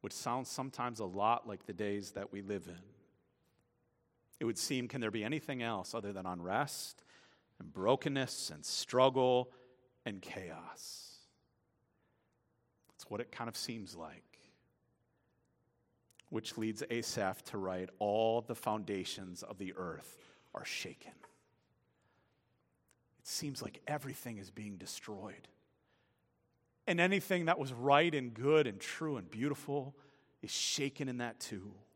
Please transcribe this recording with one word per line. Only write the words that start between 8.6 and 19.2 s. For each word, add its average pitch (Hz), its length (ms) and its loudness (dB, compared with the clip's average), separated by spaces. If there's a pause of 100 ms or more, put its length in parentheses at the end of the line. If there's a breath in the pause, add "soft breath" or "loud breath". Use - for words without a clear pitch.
struggle 127 840 6 (520 loud breath)
and 98 180 -6
chaos? - 960 -12 (1700)
That's - 200 -20
what 104 120 -2
it 120 100 -4
kind 117 160 -2
of 113 100 -4
seems 113 380 -6
like. 80 460 -14 (1900)
Which - 280 -4
leads 110 320 0
Asaph 110 540 0
to - 140 -6
write, 92 320 -2 (100)
"All 113 420 4
the 113 140 -6
foundations 95 880 -4